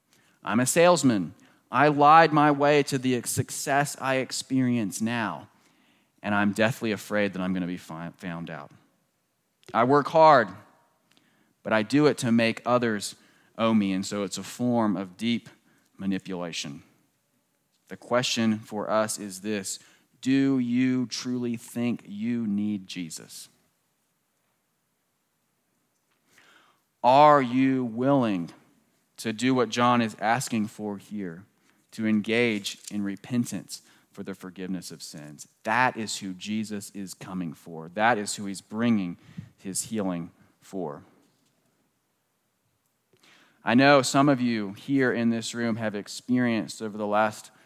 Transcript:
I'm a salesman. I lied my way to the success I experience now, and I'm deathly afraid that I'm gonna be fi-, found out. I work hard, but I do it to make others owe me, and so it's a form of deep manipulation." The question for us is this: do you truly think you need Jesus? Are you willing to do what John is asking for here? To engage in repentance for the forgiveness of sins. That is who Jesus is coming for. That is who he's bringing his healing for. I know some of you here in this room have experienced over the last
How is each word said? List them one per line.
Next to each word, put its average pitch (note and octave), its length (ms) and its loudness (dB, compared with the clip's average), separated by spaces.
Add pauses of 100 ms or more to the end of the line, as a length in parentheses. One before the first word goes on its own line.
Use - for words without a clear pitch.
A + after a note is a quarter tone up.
(420)
I'm G#2 180 0
a B2+ 40 2
salesman. C#3 720 4 (380)
I C3+ 160 4
lied D3+ 440 8
my D3 200 4
way C#3+ 320 4
to C#3 140 -4
the B2 240 -2
success - 800 -4
I C3 160 -2
experience A#2+ 840 -2
now, A2 480 -4 (760)
and G#2 100 -4
I'm G2+ 200 2
deathly A2 400 0
afraid G2+ 400 -2
that F#2 100 -6
I'm F#2 100 -2
gonna F2+ 140 -2
be F2+ 100 -6
fi-, E2+ 400 -14
found E2+ 320 -10
out. D2 220 -14 (1040)
I A2 100 2
work C3+ 240 4
hard, D#3 420 8 (1160)
but G2+ 80 -2
I G#2+ 100 4
do C#3+ 240 4
it C3 120 4
to B2 120 -2
make A2+ 340 2
others A#2 520 0 (420)
owe A2+ 160 2
me, G2+ 180 2
and F#2+ 140 -2
so G#2 160 -4
it's F#2 160 -6
a G2 60 -12
form A#2 520 -2
of F#2 200 -10
deep A2+ 320 -4 (500)
manipulation." F2+ 880 -8 (1040)
The F#2+ 80 -14
question A#2 640 0
for G#2+ 280 -8
us G#2+ 300 0
is F#2 220 -12
this: G2+ 400 -6 (400)
do C3+ 400 2
you B2+ 460 0
truly B2 500 -4
think A#2 500 -6
you A2+ 400 -4
need G#2 400 -2
Jesus? - 640 -12 (3500)
Are C#3+ 400 8
you C3 420 0
willing A2+ 640 0 (680)
to A2 140 -6
do B2 220 0
what B2 140 2
John A#2+ 320 2
is A2 200 -2
asking A2 480 -2
for G#2 280 -8
here? G2 480 -12 (500)
To A2 120 -4
engage G#2+ 720 0 (120)
in G#2 120 -6
repentance G2+ 800 -6 (280)
for - 120 -16
the F#2+ 120 -10
forgiveness F#2 560 -10
of D#2 120 -16
sins. D2 460 -18 (140)
That A#2 340 0
is A2 220 -8
who F#2+ 160 -8
Jesus G#2 600 -8
is G2 200 -12
coming F2+ 380 -8
for. E2 420 -16
That A2 240 2
is G2+ 160 -6
who G#2 120 -10
he's G2 140 -10
bringing G#2+ 560 -2 (400)
his F#2 260 -8
healing F#2 480 -6 (300)
for. E2+ 420 -10 (2500)
I A2 100 0
know C#3 280 8
some C#3 260 2
of C3 120 2
you A2+ 320 -2
here C3 400 0
in A#2 180 0
this A2+ 240 -4
room A#2 220 -4
have A2 180 -6
experienced A#2 880 -4
over G#2+ 160 -8
the G#2+ 80 -4
last G#2+ 440 0 (160)